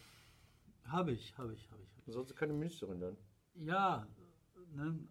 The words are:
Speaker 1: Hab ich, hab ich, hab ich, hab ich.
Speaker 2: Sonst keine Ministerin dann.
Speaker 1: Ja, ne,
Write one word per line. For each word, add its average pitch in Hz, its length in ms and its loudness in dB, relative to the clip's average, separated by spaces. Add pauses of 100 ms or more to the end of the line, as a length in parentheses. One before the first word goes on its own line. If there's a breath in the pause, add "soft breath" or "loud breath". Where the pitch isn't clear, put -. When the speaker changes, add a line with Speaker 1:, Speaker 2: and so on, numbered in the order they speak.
(840 loud breath)
Speaker 1:
Hab 160 240 2
ich, - 280 -2
hab 123 140 -2
ich, - 200 -12
hab - 80 -16
ich, - 180 -20
hab - 100 -20
ich. 113 60 -6
Speaker 2:
Sonst 131 220 -2
keine 151 180 2
Ministerin 147 460 -2
dann. 90 180 -2 (380)
Speaker 1:
Ja, 165 520 4 (680)
ne, 156 220 0 (140)